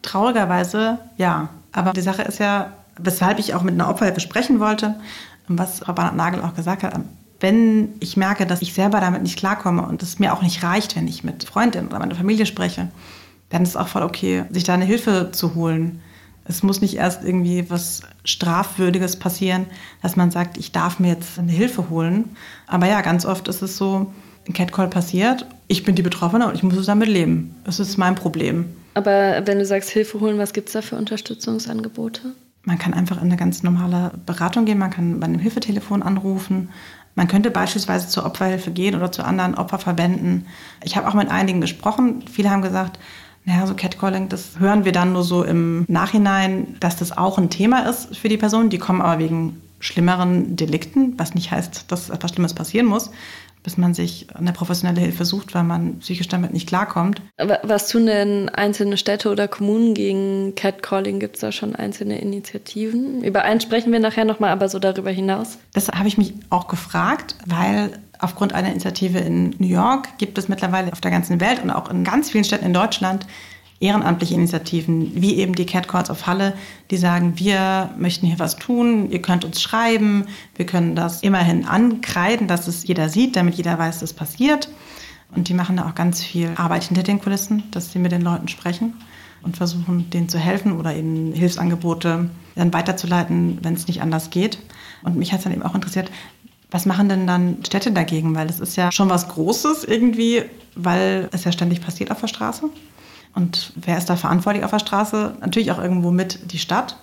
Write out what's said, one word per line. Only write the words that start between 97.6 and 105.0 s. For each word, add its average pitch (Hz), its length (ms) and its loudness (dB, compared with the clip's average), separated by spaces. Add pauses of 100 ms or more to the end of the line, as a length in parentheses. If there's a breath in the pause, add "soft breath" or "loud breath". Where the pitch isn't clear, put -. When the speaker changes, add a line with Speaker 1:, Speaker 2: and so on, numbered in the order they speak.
Speaker 1:
Städte 196 280 -2
dagegen? 165 440 0
Weil 156 120 -2
das 170 120 -6
ist 175 160 -8
ja 180 160 2
schon 190 180 4
was 175 180 2
Großes 254 560 0
irgendwie, 233 580 2 (320)
weil 185 580 0
es 175 120 -4
ja 175 80 0
ständig 175 300 0
passiert - 280 -8
auf - 120 -6
der 226 60 -4
Straße. 226 420 -4 (640 loud breath)
Und 175 400 -2
wer 170 220 -2
ist 175 120 -4
da 180 60 2
verantwortlich 180 480 0
auf 196 80 -2
der 214 80 2
Straße? 208 600 -2